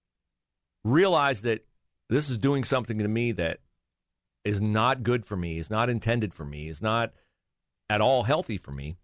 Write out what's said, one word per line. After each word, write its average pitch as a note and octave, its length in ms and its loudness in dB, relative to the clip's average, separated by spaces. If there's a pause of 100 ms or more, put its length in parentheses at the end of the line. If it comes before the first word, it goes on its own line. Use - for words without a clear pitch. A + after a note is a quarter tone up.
(840)
realized C#3+ 600 4
that A2+ 200 -2 (440)
this D3 200 0
is B2 100 -2
doing C3+ 260 2
something A#2 340 -2
to G#2 100 0
me A#2 240 0
that E2 280 -4 (840)
is G#2 160 0
not A2 420 2
good A#2+ 220 0
for G2+ 120 -6
me, E2+ 220 -4
is E2 120 -8
not A2 180 0
intended A2+ 460 -2
for D#2 100 -12
me, D2 240 -10
is D#2+ 140 -10
not A2+ 300 -2 (760)
at G#2+ 120 0
all B2 240 4
healthy A#2+ 340 -2
for - 140 -12
me, D2 320 -10